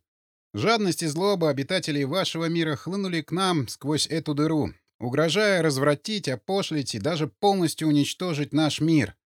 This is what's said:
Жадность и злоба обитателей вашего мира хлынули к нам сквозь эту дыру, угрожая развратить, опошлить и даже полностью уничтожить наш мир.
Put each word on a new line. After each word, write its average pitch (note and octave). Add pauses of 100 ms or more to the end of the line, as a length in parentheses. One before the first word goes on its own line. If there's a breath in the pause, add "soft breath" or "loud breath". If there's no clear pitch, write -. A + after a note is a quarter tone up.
(540)
Жадность F#3
и E3+
злоба E3+
обитателей C#3+
вашего E3
мира E3
хлынули F3+
к -
нам F3
сквозь -
эту D3+
дыру, D3 (280)
угрожая E3
развратить, D3
опошлить D#3
и A2+
даже D3+
полностью F#3
уничтожить D3
наш D3+
мир. D3+ (200)